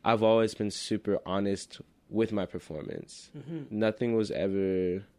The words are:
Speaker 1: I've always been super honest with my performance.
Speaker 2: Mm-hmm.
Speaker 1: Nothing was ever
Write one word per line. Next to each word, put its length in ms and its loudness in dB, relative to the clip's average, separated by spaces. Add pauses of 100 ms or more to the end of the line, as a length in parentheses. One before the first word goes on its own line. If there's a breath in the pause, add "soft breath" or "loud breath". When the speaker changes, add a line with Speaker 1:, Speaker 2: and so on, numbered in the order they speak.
Speaker 1:
I've 180 4
always 300 6
been 180 -4
super 540 -2
honest 560 -2 (280)
with 220 0
my 140 0
performance. 920 -12
Speaker 2:
Mm-hmm. 400 -10
Speaker 1:
Nothing 380 2
was 160 2
ever 720 0 (160)